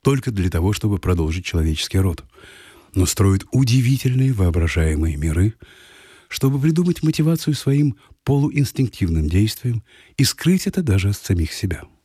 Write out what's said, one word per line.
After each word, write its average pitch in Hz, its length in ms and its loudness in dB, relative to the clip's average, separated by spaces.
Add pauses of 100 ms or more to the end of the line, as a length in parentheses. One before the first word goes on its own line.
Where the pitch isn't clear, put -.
только 135 280 0
для 92 180 -2
того, 87 220 -2
чтобы 101 280 -2
продолжить 85 460 -2
человеческий 80 520 -2
род, 92 260 -2 (720)
но 92 120 2
строят 98 460 2
удивительные 127 800 2
воображаемые 80 840 0
миры, 82 380 0 (720)
чтобы 139 320 -2
придумать 165 420 0
мотивацию 156 540 0
своим 139 420 0 (260)
полуинстинктивным 127 1040 0
действиям 107 560 0 (340)
и 135 60 2
скрыть 180 440 0
это 190 160 -2
даже 98 260 2
от 101 80 -2
самих 82 360 -2
себя. - 300 -6 (220)